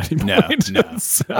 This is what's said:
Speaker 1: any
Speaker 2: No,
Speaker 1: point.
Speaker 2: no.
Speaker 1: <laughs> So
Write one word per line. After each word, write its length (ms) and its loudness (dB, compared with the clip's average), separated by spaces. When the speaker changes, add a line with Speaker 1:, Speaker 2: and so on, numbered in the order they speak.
Speaker 1:
any 100 0
Speaker 2:
No, 200 4
Speaker 1:
point. 280 -2
Speaker 2:
no. 200 4
Speaker 1:
<laughs> 80 -12
So 260 -2